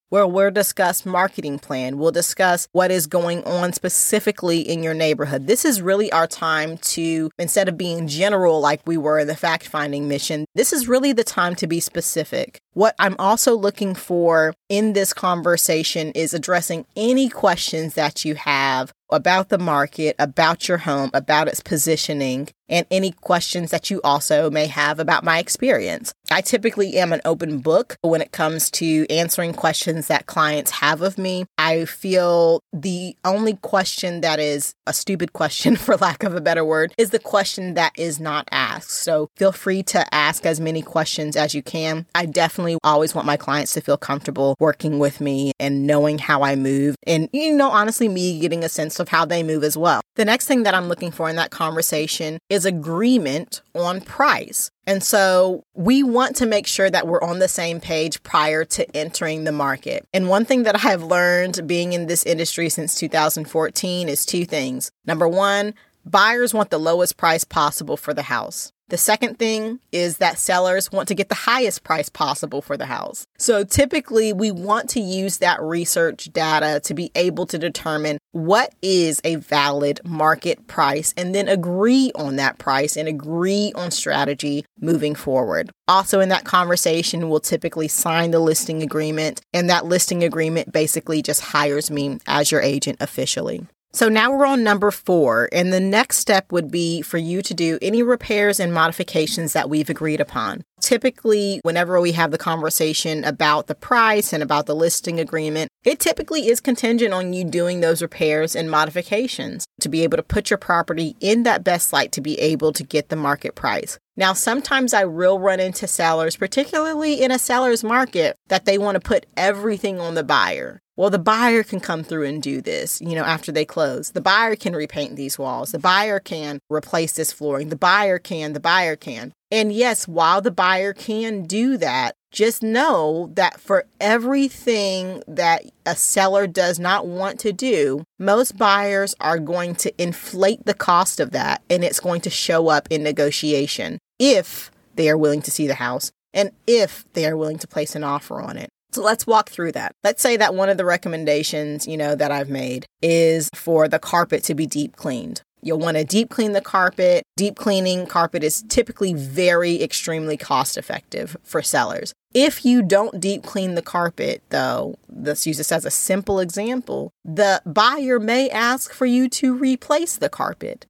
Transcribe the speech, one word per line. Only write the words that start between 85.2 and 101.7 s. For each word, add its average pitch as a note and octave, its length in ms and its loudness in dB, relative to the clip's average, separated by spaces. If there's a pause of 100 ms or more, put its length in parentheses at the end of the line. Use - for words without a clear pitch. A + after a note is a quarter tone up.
Also F#3+ 320 4
in F#3+ 80 4
that F#3 160 2
conversation, E3+ 840 0
we'll D3+ 100 2
typically D#3+ 480 -2
sign E3+ 420 2
the E3 100 4
listing D#3+ 420 0
agreement, D#3 580 -2 (140)
and F3 160 2
that F3 160 2
listing F3 360 2
agreement D#3+ 480 -2
basically D#3 520 0
just D3 180 -2
hires D3 500 0
me C#3+ 360 -4
as D3 260 2
your D3+ 80 4
agent C#3 400 -2
officially. - 680 -6 (280)
So A3+ 140 4
now A3 260 4
we're C#4 120 4
on C4+ 180 2
number G#3 260 4
four, B2+ 640 2
and F3+ 180 2
the F#3 80 2
next G3 380 2
step - 340 0
would E3+ 200 0
be E3+ 320 -2
for - 160 -4
you F3 240 -2
to - 100 -6
do E3 300 0
any A3 200 2
repairs G#3 560 2
and E3+ 140 0
modifications E3 800 -2
that C#3 160 0
we've D3+ 220 0
agreed D3+ 280 -2
upon. A#2 440 -4 (180)
Typically, G#3+ 800 0
whenever F3 380 2